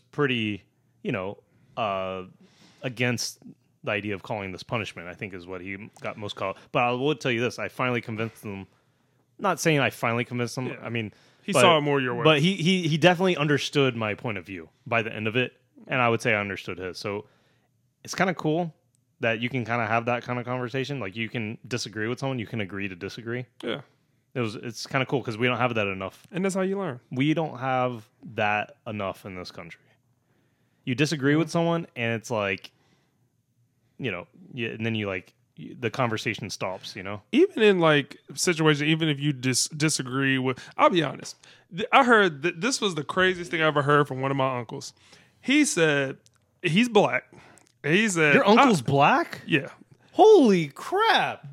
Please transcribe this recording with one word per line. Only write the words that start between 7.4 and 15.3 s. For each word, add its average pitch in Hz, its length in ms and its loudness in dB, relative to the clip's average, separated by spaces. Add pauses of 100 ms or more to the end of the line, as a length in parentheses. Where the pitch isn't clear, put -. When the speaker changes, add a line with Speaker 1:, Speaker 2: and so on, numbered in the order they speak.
Speaker 1:
this, 117 180 -4
I 101 100 -8
finally 123 320 -2
convinced 113 420 -8
him. 98 240 -12 (720)
Not 175 200 -2
saying 156 200 2
I 120 100 2
finally 120 360 -2
convinced 123 320 -6
him. 127 100 -6
Speaker 2:
Yeah. 131 160 -10
Speaker 1:
I 117 60 -10
mean, 113 240 -6 (300)
Speaker 2:
He 202 100 -4
Speaker 1:
but, 139 80 6
Speaker 2:
saw 170 160 8
it 147 40 2
more 143 200 2
your 123 140 -2
way. 120 80 -4
Speaker 1:
but 156 180 6
he, 190 140 2
he, 175 320 2
he 156 100 0
definitely 175 400 4
understood 143 580 0
my 110 180 -2
point 104 240 -8
of 87 80 -12
view 90 240 -12 (160)
by 117 160 0
the 110 120 -4
end 110 140 -4
of 107 80 -4